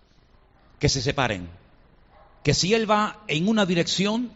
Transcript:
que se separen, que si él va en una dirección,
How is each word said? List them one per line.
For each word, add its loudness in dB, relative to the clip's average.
que 2
se -2
separen, -4
que 2
si 0
él 2
va 0
en 0
una 2
dirección, -2